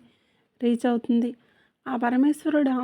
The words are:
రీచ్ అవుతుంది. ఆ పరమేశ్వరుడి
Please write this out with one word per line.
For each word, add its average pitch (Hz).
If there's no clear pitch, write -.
రీచ్ 240
అవుతుంది. 240
ఆ 262
పరమేశ్వరుడి 277